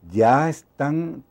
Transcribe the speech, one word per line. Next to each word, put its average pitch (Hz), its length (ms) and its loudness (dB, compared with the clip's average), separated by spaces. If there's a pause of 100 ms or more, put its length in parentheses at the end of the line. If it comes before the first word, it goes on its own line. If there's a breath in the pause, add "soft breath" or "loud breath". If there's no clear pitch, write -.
(100)
Ya 120 380 2
están 160 840 -8